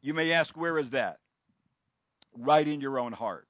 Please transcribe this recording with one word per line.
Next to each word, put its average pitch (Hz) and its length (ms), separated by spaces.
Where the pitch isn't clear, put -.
You 147 120
may 160 180
ask, 165 240
"Where 165 220
is 135 120
that?" 117 300
Right 147 300
in 151 140
your 135 180
own 120 140
heart. 101 380